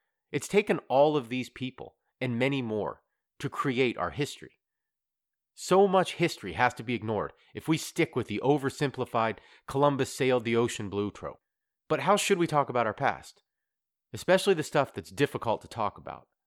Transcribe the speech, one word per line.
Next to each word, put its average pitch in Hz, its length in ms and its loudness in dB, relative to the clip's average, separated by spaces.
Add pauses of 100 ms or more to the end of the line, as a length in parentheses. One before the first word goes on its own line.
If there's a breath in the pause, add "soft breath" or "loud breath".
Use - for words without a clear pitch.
(320)
It's - 160 -6
taken 202 400 2
all 147 280 6
of 120 140 -2
these 127 220 -6
people, - 460 -12 (220)
and 123 200 -2
many 135 240 0
more, 107 380 -4 (360)
to 143 120 -8
create 127 480 0
our 87 120 -4
history. - 440 -8 (1000)
So 196 340 4
much 185 260 2
history 123 400 -4
has 120 220 2
to 120 80 -12
be 120 120 -4
ignored 107 380 -4 (200 soft breath)
if - 140 -12
we 156 100 2
stick - 380 -4
with 120 120 -2
the 104 160 -4
oversimplified 127 920 0 (300 loud breath)
"Columbus 139 480 2
sailed 127 300 2
the 113 100 0
ocean 113 340 0
blue" 101 220 -4
trope. - 300 -12 (460)
But 156 120 0
how 175 160 4
should 196 240 2
we 170 80 2
talk 147 220 0
about 120 180 0
our 104 60 -2
past? - 500 -4 (720)
Especially 185 420 2
the 151 80 0
stuff - 300 0
that's 98 180 -12
difficult 110 500 -2
to - 60 -20
talk 101 320 -4
about, 67 280 -14 (200)